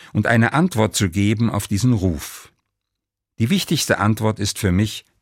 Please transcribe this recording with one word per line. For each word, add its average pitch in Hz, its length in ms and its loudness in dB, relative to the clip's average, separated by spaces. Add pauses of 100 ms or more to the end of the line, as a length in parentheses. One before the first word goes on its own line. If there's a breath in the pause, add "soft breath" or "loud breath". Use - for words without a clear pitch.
(140 loud breath)
und 104 140 0
eine 117 260 4
Antwort 135 420 0
zu 98 140 0
geben 104 400 0
auf 95 180 -4
diesen 120 260 0
Ruf. 90 580 -4 (920)
Die 117 80 0
wichtigste - 500 0
Antwort 107 380 0
ist - 220 -4
für 92 140 0
mich 107 320 -2 (160)